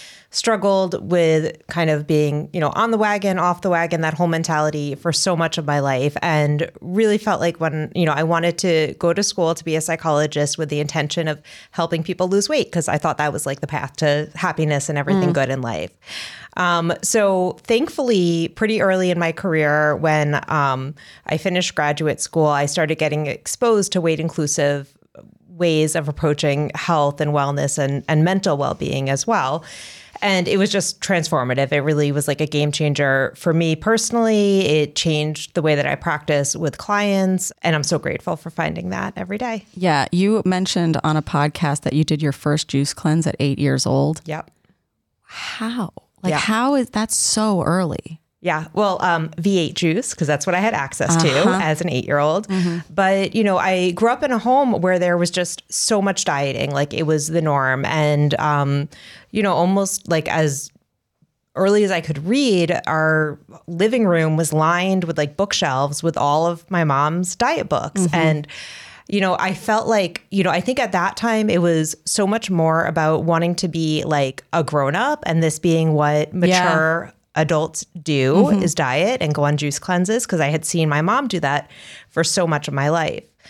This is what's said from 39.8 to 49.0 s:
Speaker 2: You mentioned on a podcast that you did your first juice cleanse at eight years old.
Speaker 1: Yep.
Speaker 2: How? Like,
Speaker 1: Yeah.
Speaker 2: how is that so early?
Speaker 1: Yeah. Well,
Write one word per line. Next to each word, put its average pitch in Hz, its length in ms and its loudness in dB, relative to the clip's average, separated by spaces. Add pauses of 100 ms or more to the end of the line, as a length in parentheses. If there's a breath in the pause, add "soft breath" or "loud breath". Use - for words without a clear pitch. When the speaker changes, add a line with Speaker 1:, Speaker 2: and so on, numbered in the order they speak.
Speaker 2:
You 196 320 2
mentioned 180 580 0
on 156 140 2
a 151 40 0
podcast 147 600 -2
that - 120 -2
you 151 120 2
did 151 160 0
your 147 100 0
first 147 380 -2
juice 139 240 0
cleanse 156 340 0
at - 140 -2
eight 139 180 0
years 135 260 0
old. 143 400 0
Speaker 1:
Yep. 156 240 -10 (760)
Speaker 2:
How? - 640 -8 (320)
Like, 180 80 0
Speaker 1:
Yeah. 147 80 0
Speaker 2:
how 240 360 2
is 254 160 0
that 220 200 -2
so 214 520 0
early? 165 580 -2 (200)
Speaker 1:
Yeah. 165 320 -2
Well, 196 300 0